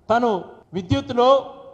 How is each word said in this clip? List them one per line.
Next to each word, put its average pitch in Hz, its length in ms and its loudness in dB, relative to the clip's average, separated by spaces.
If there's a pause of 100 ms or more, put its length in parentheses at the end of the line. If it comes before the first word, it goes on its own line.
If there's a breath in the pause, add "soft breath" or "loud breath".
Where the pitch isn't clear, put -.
(100)
తను 220 360 0 (280)
విద్యుత్తులో 262 800 0 (180)